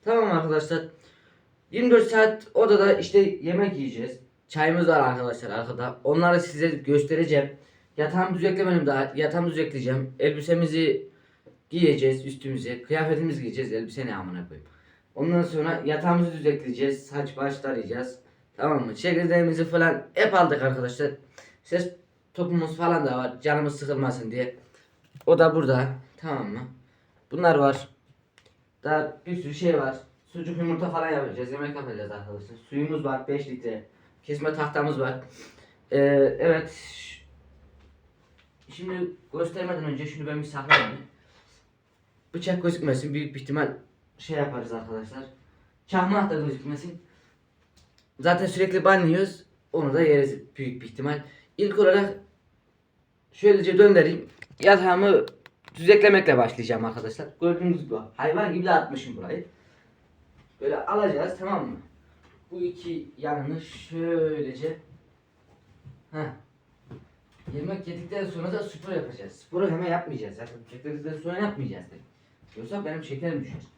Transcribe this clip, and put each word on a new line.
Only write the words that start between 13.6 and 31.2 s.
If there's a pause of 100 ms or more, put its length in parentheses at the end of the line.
Elbise
ne
amına
koyayım. (460)
Ondan
sonra
yatağımızı
düzenleyeceğiz.
Saç
baş
tarayacağız. (380)
Tamam
mı?
Çekirdeğimizi
falan (120)
hep
aldık
arkadaşlar. (520)
Ses (400)
topumuz
falan
da
var.
Canımız
sıkılmasın
diye. (680)
O
da
burada. (280)
Tamam
mı? (640)
Bunlar
var. (960)
Daha (100)
bir
sürü
şey
var. (300)
Sucuk
yumurta
falan
yapacağız.